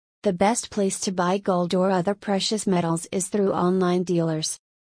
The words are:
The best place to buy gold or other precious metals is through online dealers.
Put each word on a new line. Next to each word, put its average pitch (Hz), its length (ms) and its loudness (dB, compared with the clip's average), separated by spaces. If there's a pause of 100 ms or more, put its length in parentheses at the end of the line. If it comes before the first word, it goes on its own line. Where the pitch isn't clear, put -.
(220)
The 208 100 2
best 196 380 0
place 196 300 -2
to - 120 -4
buy 180 280 0
gold 180 340 0
or 185 160 2
other 185 240 0
precious 202 540 -2
metals 165 440 0
is 185 160 -2
through 202 240 0
online 180 520 2
dealers. 165 560 -2 (320)